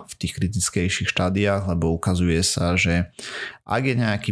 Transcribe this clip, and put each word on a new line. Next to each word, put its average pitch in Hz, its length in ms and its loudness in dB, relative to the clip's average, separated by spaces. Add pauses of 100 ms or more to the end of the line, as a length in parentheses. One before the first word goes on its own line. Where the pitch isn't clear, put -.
v - 80 -14
tých - 240 -6
kritickejších 92 720 -2
štádiách, 98 560 2
lebo 85 240 0
ukazuje 87 560 2
sa, 87 320 0
že 87 320 2 (560)
ak 131 240 0
je 123 80 0
nejaký 107 320 0